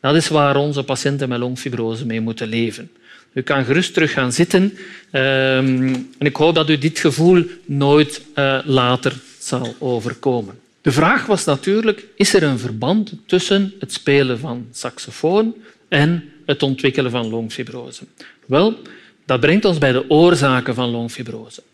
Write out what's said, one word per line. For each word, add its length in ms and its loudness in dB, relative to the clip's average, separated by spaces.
Dat 140 2
is 120 2
waar 280 2
onze 280 0
patiënten 460 -2
met 100 -4
longfibrose 680 -6
mee 160 -4
moeten 260 -6
leven. 440 -4
U 80 -4
kan 240 0
gerust 280 0
terug 180 0
gaan 200 -2
zitten. 460 2
Ehm, 840 2
en 80 -2
ik 100 0
hoop 200 4
dat 140 2
u 80 4
dit 220 -2
gevoel 460 4
nooit, 560 2
eh, 320 0
later 480 2
zal 400 -6
overkomen. 800 -4
De 100 0
vraag 340 2
was 200 0
natuurlijk: 600 -2
is 180 2
er 100 4
een 160 0
verband 540 -2
tussen 540 0
het 140 -12
spelen 460 0
van 320 -10
saxofoon 840 -4
en 440 0
het 180 -2
ontwikkelen 480 -2
van 180 -4
longfibrose? 760 -10
Wel, 300 2
dat 140 0
brengt 260 2
ons 120 2
bij 140 2
de 180 -2
oorzaken 680 4
van 140 -4
longfibrose. 720 -10